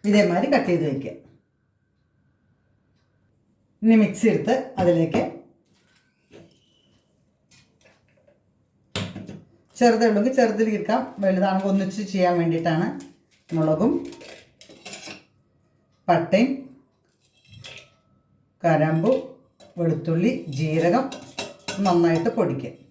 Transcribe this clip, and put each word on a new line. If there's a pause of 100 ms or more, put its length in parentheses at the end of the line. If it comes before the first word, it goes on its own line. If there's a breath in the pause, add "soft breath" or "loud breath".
ഇതേമാതിരി
കട്ട്
ചെയ്ത്
വയ്ക്കുക. (2750)
ഇനി
മിക്സി
എടുത്ത് (260)
അതിലേക്ക് (4000)
ചെറുതുണ്ടെങ്കിൽ
ചെറുതിൽ
ഇരിക്കാം, (220)
വലുതാണെങ്കിൽ
ഒന്നിച്ച്
ചെയ്യാൻ
വേണ്ടിയിട്ടാണ്. (680)
മുളകും (2250)
പട്ടയും (2250)
കരാമ്പു (680)
വെളുത്തുള്ളി (260)
ജീരകം (840)
നന്നായിട്ട്
പൊടിക്കുക. (180)